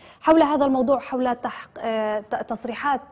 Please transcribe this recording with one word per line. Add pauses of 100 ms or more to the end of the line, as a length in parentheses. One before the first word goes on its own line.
(220)
حول
هذا
الموضوع،
حول
تحق-،
آه،
ت-، (140)
تصريحات، (100)